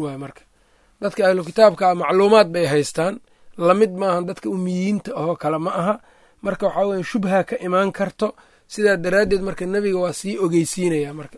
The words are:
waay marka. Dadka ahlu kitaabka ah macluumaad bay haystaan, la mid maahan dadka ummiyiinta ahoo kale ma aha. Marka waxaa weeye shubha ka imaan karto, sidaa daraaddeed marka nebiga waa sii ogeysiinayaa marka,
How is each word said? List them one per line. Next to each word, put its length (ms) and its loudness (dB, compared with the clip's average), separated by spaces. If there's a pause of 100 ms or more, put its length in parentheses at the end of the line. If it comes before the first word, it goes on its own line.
waay 160 -6
marka. 260 -16 (600)
Dadka 240 -4
ahlu 180 2
kitaabka 400 4
ah 100 4
macluumaad 540 4
bay 180 0
haystaan, 480 0 (440)
la 160 6
mid 180 4
maahan 340 -2
dadka 220 -10
ummiyiinta 640 -2
ahoo 220 -4
kale 220 -2
ma 120 -4
aha. 240 -2 (480)
Marka 240 -4
waxaa 220 0
weeye 160 -4
shubha 400 0
ka 160 -6
imaan 320 0
karto, 360 -4 (420)
sidaa 260 2
daraaddeed 460 0
marka 240 -6
nebiga 320 -2
waa 140 -2
sii 260 -8
ogeysiinayaa 720 0
marka, 260 -16